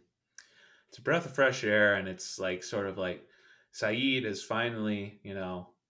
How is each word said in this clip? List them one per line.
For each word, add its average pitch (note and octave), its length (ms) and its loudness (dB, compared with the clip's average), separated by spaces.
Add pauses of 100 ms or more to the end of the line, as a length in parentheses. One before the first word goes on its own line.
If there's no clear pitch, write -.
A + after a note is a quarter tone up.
(880)
It's - 100 -20
a - 20 -18
breath D#3 240 0
of B2+ 80 -12
fresh C3 300 4
air, G#2 320 6
and F#2+ 120 -2
it's, - 320 -8
like, F#2 240 -2
sort G2+ 240 -2
of F#2+ 100 -6
like F2+ 280 -4 (480)
Sayid B2 520 0
is G2+ 180 -4
finally, G#2+ 800 -2
you G2+ 100 -10
know, F#2 360 -6 (200)